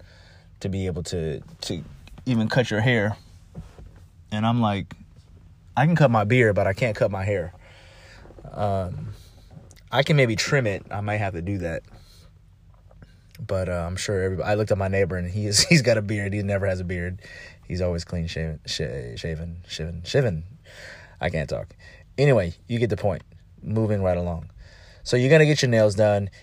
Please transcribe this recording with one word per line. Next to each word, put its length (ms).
to 80
be 180
able 180
to, 360
to 200
even 220
cut 220
your 100
hair. 360
And 160
I'm 140
like, 340
I 100
can 100
cut 140
my 140
beard, 300
but 120
I 60
can't 240
cut 140
my 140
hair. 280
Um, 560
I 140
can 120
maybe 200
trim 300
it. 240
I 100
might 160
have 160
to 100
do 160
that. 240
But, 240
uh, 200
I'm 80
sure 260
everybody, 260
I 60
looked 160
at 80
my 80
neighbor 300
and 120
he 180
is, 140
<laughs> 80
he's 140
got 160
a 40
beard. 300
He 100
never 240
has 120
a 60
beard. 360
He's 140
always 240
clean 240
shaven, 380
sh-, 520
shaven, 480
shaven, 380
shaven. 400
I 100
can't 180
talk. 260
Anyway, 380
you 100
get 120
the 60
point. 260
Moving 400
right 140
along. 340
So 140
you're 140
gonna 160
get 160
your 80
nails 240
done. 360